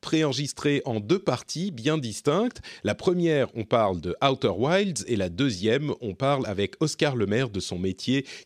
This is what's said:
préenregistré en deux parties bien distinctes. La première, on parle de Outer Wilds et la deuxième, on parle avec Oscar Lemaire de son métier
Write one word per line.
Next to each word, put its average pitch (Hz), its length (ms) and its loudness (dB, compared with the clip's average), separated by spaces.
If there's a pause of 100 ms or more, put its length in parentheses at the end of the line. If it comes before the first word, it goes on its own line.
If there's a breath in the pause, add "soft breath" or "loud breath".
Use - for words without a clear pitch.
préenregistré 143 880 0
en 110 140 -2
deux 117 180 0
parties 175 520 -4
bien 147 280 -2
distinctes. 147 640 0 (200 loud breath)
La 104 120 2
première, 165 600 2
on 113 100 -4
parle 101 360 4
de 87 160 -4 (100)
Outer 135 300 2
Wilds 170 500 0
et 117 100 0
la 92 120 0
deuxième, 113 720 0
on 101 140 -6
parle 135 320 0
avec 101 340 -2
Oscar 151 340 0
Lemaire 113 360 0
de 98 100 -4
son 90 180 -6
métier 107 460 0 (220 loud breath)